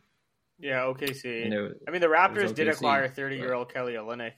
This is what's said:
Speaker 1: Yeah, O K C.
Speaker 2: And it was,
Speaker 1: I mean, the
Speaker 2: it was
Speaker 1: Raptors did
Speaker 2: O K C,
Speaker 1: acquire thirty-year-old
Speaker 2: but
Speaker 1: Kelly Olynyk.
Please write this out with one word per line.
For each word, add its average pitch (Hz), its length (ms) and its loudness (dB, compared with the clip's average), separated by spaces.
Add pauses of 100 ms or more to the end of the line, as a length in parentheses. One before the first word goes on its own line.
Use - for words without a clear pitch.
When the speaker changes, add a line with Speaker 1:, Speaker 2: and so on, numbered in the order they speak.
(600)
Speaker 1:
Yeah, 131 260 -2
O 131 80 0
K 135 180 -6
C. 120 300 -6
Speaker 2:
And 110 120 -2
it 104 80 0
was, 101 120 -6 (120)
Speaker 1:
I 147 60 -8
mean, 175 80 -2
the 170 80 6
Speaker 2:
it 156 40 4
was 196 400 4
Speaker 1:
Raptors 113 40 -6
did 156 140 2
Speaker 2:
O - 20 4
K 151 40 0
C, - 20 -10
Speaker 1:
acquire 139 320 2
thirty-year-old 127 580 -4
Speaker 2:
but - 60 -18
Speaker 1:
Kelly 123 220 -4
Olynyk. 113 420 -8